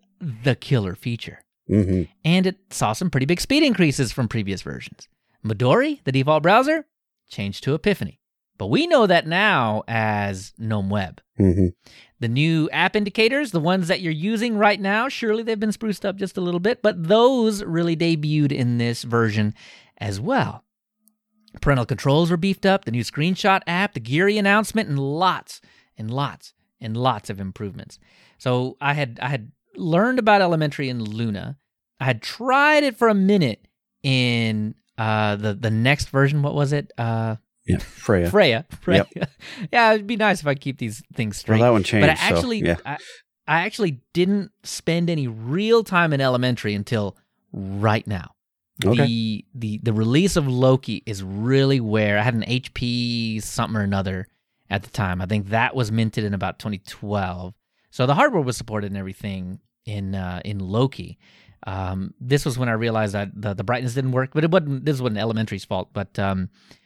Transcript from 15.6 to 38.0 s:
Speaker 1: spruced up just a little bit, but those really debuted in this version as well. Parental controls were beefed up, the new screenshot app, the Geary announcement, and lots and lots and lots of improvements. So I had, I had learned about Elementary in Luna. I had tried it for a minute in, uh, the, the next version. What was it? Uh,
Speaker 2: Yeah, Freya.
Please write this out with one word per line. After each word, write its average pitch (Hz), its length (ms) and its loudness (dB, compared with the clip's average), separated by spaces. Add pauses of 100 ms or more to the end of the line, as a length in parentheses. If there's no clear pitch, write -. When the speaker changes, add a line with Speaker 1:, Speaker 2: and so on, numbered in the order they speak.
Speaker 1:
spruced 208 340 -6
up 196 120 -4
just 190 200 -8
a 180 40 -2
little 175 180 -2
bit, 226 240 0
but 170 240 0
those 226 560 4
really 170 320 0
debuted 151 560 2
in 123 260 0
this 120 260 -2
version 110 500 0 (440)
as 104 220 -6
well. 143 440 -2 (960)
Parental 131 240 2
controls 147 460 0
were 175 60 2
beefed 190 280 -2
up, 190 200 2
the 226 60 -4
new 120 120 -2
screenshot 185 640 0
app, 180 260 -2
the - 60 -10
Geary 165 380 0
announcement, 208 520 2
and 139 100 -2
lots 156 600 -2 (380)
and 110 140 -10
lots 131 420 -8 (260)
and 113 160 -8
lots 120 340 -2
of 98 120 -8
improvements. 95 560 -10 (400)
So 127 420 -2
I 143 140 0
had, 139 280 -4
I 123 80 -4
had 117 220 -6 (240)
learned 190 440 2
about 208 220 6
Elementary 151 480 0
in 120 140 -6
Luna. 107 540 -6 (420)
I 123 60 -4
had 123 160 0
tried 285 640 2
it 262 140 0
for 233 120 4
a 214 40 6
minute 190 540 2 (360)
in, 117 720 0 (220)
uh, 107 380 0
the, 107 180 -2
the 113 180 -4
next 123 380 0
version. 139 320 2
What 143 140 -2
was 143 180 0
it? 143 240 -4
Uh, 113 380 -2 (320)
Speaker 2:
Yeah, 90 120 2
Freya. 87 500 0